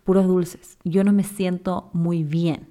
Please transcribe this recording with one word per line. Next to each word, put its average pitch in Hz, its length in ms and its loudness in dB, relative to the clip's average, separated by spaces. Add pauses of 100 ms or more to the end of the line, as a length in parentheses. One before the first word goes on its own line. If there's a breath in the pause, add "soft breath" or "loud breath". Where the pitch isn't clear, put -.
puros 190 240 4
dulces, 180 560 -2
yo 185 200 0
no 202 80 4
me 202 120 4
siento 180 680 -4
muy 170 300 0
bien. 160 480 -2